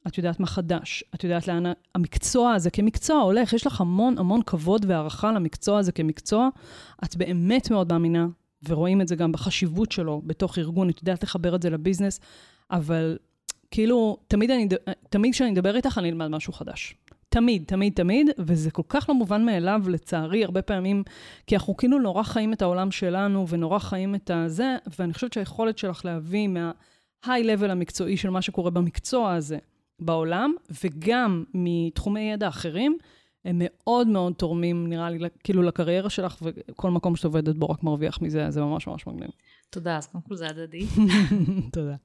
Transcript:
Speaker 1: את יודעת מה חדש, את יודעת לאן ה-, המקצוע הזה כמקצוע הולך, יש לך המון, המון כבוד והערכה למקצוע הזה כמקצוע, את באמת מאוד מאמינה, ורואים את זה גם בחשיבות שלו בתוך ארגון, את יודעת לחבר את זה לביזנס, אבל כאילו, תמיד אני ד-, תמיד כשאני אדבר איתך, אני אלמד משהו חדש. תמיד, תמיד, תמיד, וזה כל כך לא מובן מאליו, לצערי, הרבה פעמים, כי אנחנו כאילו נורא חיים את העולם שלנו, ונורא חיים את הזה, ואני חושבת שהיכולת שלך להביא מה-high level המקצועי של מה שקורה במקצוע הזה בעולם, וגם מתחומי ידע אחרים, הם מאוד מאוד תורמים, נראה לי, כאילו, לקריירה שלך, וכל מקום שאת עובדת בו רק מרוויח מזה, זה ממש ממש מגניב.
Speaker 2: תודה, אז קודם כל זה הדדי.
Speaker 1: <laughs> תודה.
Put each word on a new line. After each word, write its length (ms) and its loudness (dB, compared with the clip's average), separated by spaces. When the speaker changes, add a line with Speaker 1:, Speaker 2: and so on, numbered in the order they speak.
Speaker 1:
את 120 -6
יודעת 220 -2
מה 60 0
חדש, 580 -4
את 100 -8
יודעת 240 -2
לאן 180 0
ה-, 60 -2
המקצוע 580 2
הזה 180 2
כמקצוע 520 2
הולך, 300 4
יש 140 0
לך 140 -2
המון, 380 2
המון 240 2
כבוד 460 0
והערכה 440 0
למקצוע 460 0
הזה 140 2
כמקצוע, 560 0
את 120 -6
באמת 540 2
מאוד 220 4
מאמינה, 340 4
ורואים 320 4
את 80 2
זה 80 0
גם 160 2
בחשיבות 600 0
שלו 340 -2
בתוך 320 -2
ארגון, 320 2
את 120 -4
יודעת 200 -2
לחבר 320 -2
את 80 0
זה 80 2
לביזנס, 500 0
אבל 480 0
כאילו, 460 4
תמיד 220 4
אני 160 2
ד-, 80 2
תמיד 220 4
כשאני 200 2
אדבר 240 2
איתך, 220 0
אני 100 0
אלמד 200 -4
משהו 240 -6
חדש. 420 -12
תמיד, 380 4
תמיד, 300 2
תמיד, 420 4
וזה 320 2
כל 180 -4
כך 200 -2
לא 60 4
מובן 320 2
מאליו, 420 2
לצערי, 560 0
הרבה 180 -2
פעמים, 400 0
כי 80 2
אנחנו 220 0
כאילו 220 4
נורא 240 0
חיים 300 0
את 100 -2
העולם 280 0
שלנו, 580 0
ונורא 300 0
חיים 360 -4
את 200 -6
הזה, 420 -2
ואני 160 -2
חושבת 180 -6
שהיכולת 460 -4
שלך 260 -6
להביא 440 -2
מה-high 800 -8
level 260 2
המקצועי 460 -2
של 140 -2
מה 120 0
שקורה 280 -2
במקצוע 640 0
הזה 260 -4
בעולם, 560 0
וגם 600 0
מתחומי 680 -2
ידע 160 -2
אחרים, 500 -2
הם 200 -2
מאוד 420 0
מאוד 260 2
תורמים, 540 -2
נראה 240 -4
לי, 180 -6
כאילו, 180 2
לקריירה 480 0
שלך, 320 -4
וכל 480 -6
מקום 260 0
שאת 80 -8
עובדת 320 0
בו 140 -2
רק 120 -4
מרוויח 400 -2
מזה, 280 -2
זה 100 -2
ממש 260 -2
ממש 200 -12
מגניב. 240 -12
Speaker 2:
תודה, 260 -6
אז 100 -8
קודם 180 -12
כל 120 -12
זה 120 -10
הדדי. 380 -10
Speaker 1:
<laughs> 440 0
תודה. 220 -4